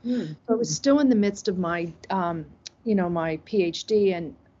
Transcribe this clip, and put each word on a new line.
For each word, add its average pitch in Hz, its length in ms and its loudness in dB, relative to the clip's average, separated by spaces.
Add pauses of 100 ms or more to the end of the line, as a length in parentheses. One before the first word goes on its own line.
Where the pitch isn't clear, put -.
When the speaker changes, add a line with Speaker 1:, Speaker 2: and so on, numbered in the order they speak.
Speaker 1:
Hmm. 240 220 -2 (220)
Speaker 2:
So 240 60 0
I - 0 -
was 226 200 -2
still 277 260 4
in 277 100 4
the 240 60 4
midst 202 320 0
of 185 100 -2
my, 170 360 -2 (160)
um, 170 360 -2 (400)
you 220 100 2
know, 180 140 2
my 165 360 -2
P 202 180 0
H 170 200 -4
D, 202 300 2
and 170 200 -6 (280)